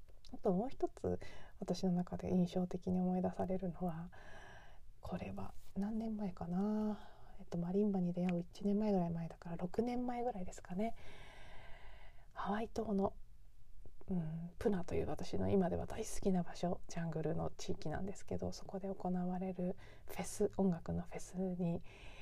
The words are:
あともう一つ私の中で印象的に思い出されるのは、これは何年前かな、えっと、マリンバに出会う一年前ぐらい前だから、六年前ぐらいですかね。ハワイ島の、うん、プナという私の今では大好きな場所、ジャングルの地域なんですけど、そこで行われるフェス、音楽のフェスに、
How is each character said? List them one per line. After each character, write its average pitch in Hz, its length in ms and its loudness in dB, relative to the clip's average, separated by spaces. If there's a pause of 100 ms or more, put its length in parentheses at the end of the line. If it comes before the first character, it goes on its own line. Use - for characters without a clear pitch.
(340)
あ - 20 -4
と 208 160 2
も 196 140 4
う - 20 0
一 - 260 0
つ 180 240 0 (420)
私 - 240 0
の 185 80 6
中 180 260 0
で 180 120 -4
印 180 180 6
象 185 180 2
的 180 240 -2
に 180 100 4
思 180 160 4
い 185 60 2
出 185 100 2
さ 185 140 -2
れ 185 100 0
る 190 240 -2
の 180 60 0
は、 170 240 -4 (920)
こ - 160 -6
れ - 180 -6
は 98 200 -4 (240)
何 214 200 0
年 220 200 -2
前 202 140 0
か 170 140 -4
な、 208 520 2 (420)
え - 40 -8
っ - 40 -10
と、 175 80 0
マ 170 160 0
リ 196 100 6
ン 214 80 6
バ 190 100 4
に 175 120 4
出 175 140 2
会 180 100 4
う 175 160 0
一 - 140 -4
年 202 120 6
前 214 140 4
ぐ 190 60 6
ら 175 80 6
い 170 40 0
前 165 180 -2
だ - 80 -10
か - 120 -10
ら、 170 80 -2
六 180 240 0
年 247 260 0
前 240 180 0
ぐ 247 60 2
ら 202 120 -4
い - 20 0
で 180 80 -4
す - 100 -12
か 180 120 -6
ね。 220 200 2 (1400)
ハ - 180 0
ワ 214 100 0
イ 226 60 -2
島 220 240 0
の、 196 220 4 (960)
う 190 40 2
ん、 170 80 4 (360)
プ - 100 4
ナ 190 160 4
と - 100 0
い - 80 4
う - 60 0
私 - 300 2
の 190 100 4
今 196 220 6
で 180 60 2
は 170 100 0
大 - 180 -4
好 - 160 2
き 202 100 4
な 185 120 6
場 - 120 0
所、 175 340 0
ジ - 80 -4
ャ 170 100 0
ン 165 40 0
グ 160 120 0
ル 156 120 2
の 160 220 2
地 - 160 0
域 - 160 0
な 156 120 0
ん 190 60 0
で 202 80 -4
す - 120 -4
け 185 100 0
ど、 180 160 -2
そ - 140 -6
こ 202 120 -6
で 190 100 -4
行 190 220 -2
わ 180 280 0
れ 185 160 -2
る 180 220 0 (320)
フ - 80 -4
ェ 185 80 -2
ス、 - 320 2
音 196 140 6
楽 170 220 0
の 170 100 0
フ - 140 -6
ェ - 40 -4
ス - 180 -6
に、 180 420 2 (420)